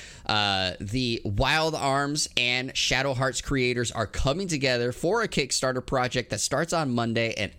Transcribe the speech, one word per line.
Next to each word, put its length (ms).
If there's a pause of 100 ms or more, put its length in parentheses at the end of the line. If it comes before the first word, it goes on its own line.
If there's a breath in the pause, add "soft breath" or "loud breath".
(260 loud breath)
uh, 540
the 440
Wild 520
Arms 520 (100)
and 380
Shadow 380
Hearts 280
creators 500
are 160
coming 400
together 440
for 300
a 60
Kickstarter 580
project 460
that 100
starts 320
on 160
Monday, 480
and 220